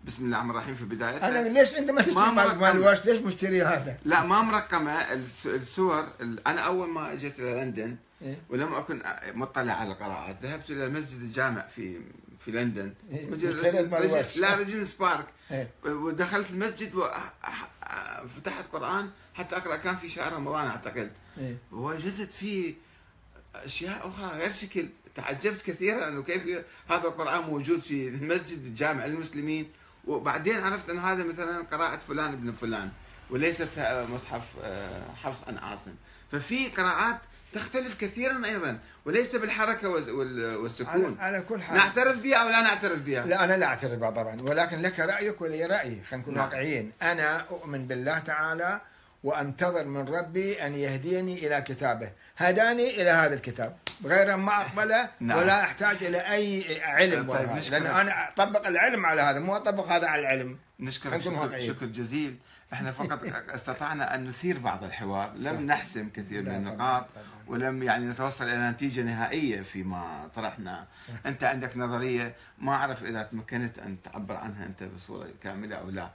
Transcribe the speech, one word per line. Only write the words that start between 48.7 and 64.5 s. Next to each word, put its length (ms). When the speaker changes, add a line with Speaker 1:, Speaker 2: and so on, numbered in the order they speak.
Speaker 2:
وأنتظر 640
من 220
ربي 580
أن 100
يهديني 720
إلى 140
كتابه، 500
هداني 640
إلى 80
هذا 240
الكتاب، 440
غير 300
ما 260
أقبله 540
Speaker 1:
<laughs> 40
نعم. 180
Speaker 2:
ولا 260
أحتاج 400
إلى 140
أي 640
علم 380
Speaker 1:
طيب، 80
Speaker 2:
ولا 120
هذا. 180
Speaker 1:
نشكرك. 220
Speaker 2:
لأن 180
أنا 300
أطبق 380
العلم 380
على 160
هذا، 180
مو 160
أطبق 320
هذا 200
على 140
العلم. 360
Speaker 1:
نشكرك 320
Speaker 2:
خلينا 140
نكون 100
Speaker 1:
شكر، 100
Speaker 2:
واقعيين. 280
Speaker 1:
شكر 120
جزيل. 500
احنا 180
فقط 320
Speaker 2:
<laughs> 320
Speaker 1:
استطعنا 600
أن 120
نثير 320